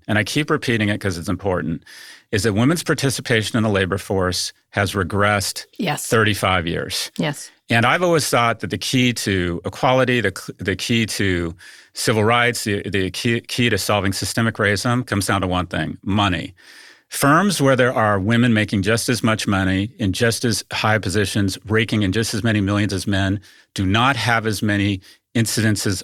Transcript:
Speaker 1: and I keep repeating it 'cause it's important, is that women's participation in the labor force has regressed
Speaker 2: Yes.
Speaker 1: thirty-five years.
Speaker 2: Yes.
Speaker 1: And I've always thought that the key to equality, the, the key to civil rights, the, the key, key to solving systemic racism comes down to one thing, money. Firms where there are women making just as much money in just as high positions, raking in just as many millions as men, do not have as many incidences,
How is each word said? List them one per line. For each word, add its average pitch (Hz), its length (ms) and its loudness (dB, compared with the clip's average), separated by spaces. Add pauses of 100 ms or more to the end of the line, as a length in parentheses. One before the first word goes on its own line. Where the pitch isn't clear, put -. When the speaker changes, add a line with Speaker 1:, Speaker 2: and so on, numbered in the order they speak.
Speaker 1:
and 110 100 0
I 107 60 2
keep 151 240 -4
repeating 117 400 0
it 101 120 -2
'cause 90 180 -4
it's 82 100 -10
important, 87 560 -4 (480)
is 101 120 0
that 110 100 2
women's 135 280 2
participation 120 760 0
in 110 40 2
the 110 60 2
labor 98 300 2
force 92 560 -2 (160)
has 101 240 0
regressed 101 720 0 (100)
Speaker 2:
Yes. 147 300 -4
Speaker 1:
thirty-five 101 600 2
years. 82 520 -6
Speaker 2:
Yes. 156 320 -6 (180)
Speaker 1:
And 117 160 2
I've 151 180 2
always 170 260 2
thought 120 320 2
that 107 100 -6
the 107 80 -4
key 127 340 0
to 90 520 -2
equality, 127 580 2
the, 98 100 0 (260)
the 95 160 -2
key 113 320 0
to 87 480 -2 (380)
civil 110 320 0
rights, 120 400 2
the, 101 240 -2
the 95 240 -2
key, 117 300 -2
key - 280 0
to 104 80 0
solving 101 340 0
systemic 113 440 -2
racism 113 500 0
comes 101 200 0
down 101 160 0
to 95 40 -2
one 90 200 0
thing, 82 360 -4
money. 98 520 0 (560)
Firms 160 500 2
where 135 160 4
there 123 160 4
are 107 260 2
women 117 360 4
making 107 280 2
just 110 260 0
as 120 140 0
much 110 240 0
money 95 520 0
in 98 140 0
just 113 320 0
as 113 280 0
high 110 260 2
positions, 98 680 -2
raking 110 360 0
in 95 100 2
just 113 220 -2
as 101 80 -4
many 107 180 2
millions 101 320 0
as 95 140 -4
men, 98 340 0 (340)
do 98 120 -2
not 120 300 0
have 113 300 0
as 107 160 -4
many 101 380 0 (340)
incidences, 107 680 0